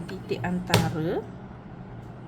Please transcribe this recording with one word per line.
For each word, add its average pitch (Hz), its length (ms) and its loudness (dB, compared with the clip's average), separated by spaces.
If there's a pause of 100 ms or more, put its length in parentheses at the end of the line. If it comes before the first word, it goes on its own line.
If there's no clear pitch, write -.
titik - 400 -2
antara 175 800 4 (1040)